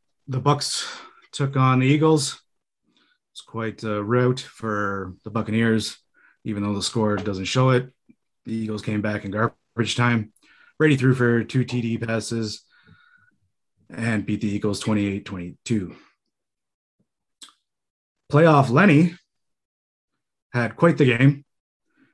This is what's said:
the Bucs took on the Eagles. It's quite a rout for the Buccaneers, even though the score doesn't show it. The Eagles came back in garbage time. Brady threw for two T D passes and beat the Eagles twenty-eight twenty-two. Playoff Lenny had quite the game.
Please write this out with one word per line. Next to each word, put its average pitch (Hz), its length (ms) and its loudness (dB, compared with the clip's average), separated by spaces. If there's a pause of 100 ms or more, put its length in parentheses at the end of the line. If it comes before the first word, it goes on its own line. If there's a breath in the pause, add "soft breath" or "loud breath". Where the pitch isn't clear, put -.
(280)
the 131 120 -6
Bucs - 480 -2 (440 loud breath)
took 139 240 -4
on 131 240 4
the 131 60 2
Eagles. 151 540 2 (920)
It's - 100 -20
quite 113 400 -10
a 104 200 -4
rout 123 380 2
for 98 760 -6 (100)
the 104 60 -14
Buccaneers, 110 680 -2 (460 soft breath)
even 104 180 -6
though 104 120 -2
the 101 80 -6
score 107 340 -2
doesn't 95 300 -6
show 131 240 2
it. 127 200 0 (560)
The 110 80 -8
Eagles 110 260 -6
came 107 220 -4
back 104 220 -4
in 98 80 -8
garbage - 640 -4
time. 120 360 0 (460 soft breath)
Brady 156 180 4
threw 131 180 2
for 120 280 2
two 123 220 -2
T 123 160 -4
D 113 180 -4
passes 113 640 -6 (1300 soft breath)
and 113 340 -4
beat 104 160 -4
the 107 80 -4
Eagles 101 320 -4
twenty-eight 101 440 -2
twenty-two. 90 720 -8 (2250 soft breath)
Playoff 147 380 6
Lenny 170 460 4 (1400)
had 117 240 -2
quite 170 220 4
the 143 80 6
game. 131 380 4 (680)